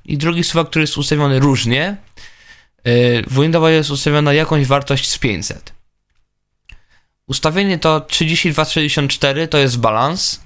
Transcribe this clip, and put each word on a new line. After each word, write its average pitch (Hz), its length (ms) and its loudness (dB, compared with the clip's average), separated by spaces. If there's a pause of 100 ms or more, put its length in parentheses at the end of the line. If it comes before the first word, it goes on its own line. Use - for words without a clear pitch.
i 151 120 -4
drugi 165 260 -2
suwak, 160 260 -2
który 156 140 0
jest 147 140 -4
ustawiony 143 420 0
różnie. 135 580 0 (880)
Yy, 120 420 2
w 131 140 2
Windows 165 220 2
I - 20 4
O 160 40 4
jest 156 200 2
ustawiona 147 440 0
jakąś 151 340 0
wartość 135 420 0
z - 80 -4
pięćset. - 560 -6 (1500)
Ustawienie 175 500 0
to 156 240 2
trzydzieści 165 500 -2
dwa 151 140 0
z - 60 -6
sześćdziesiąt 147 400 -2
cztery 147 360 -2
to 160 100 0
jest 131 220 2
balans, 117 680 0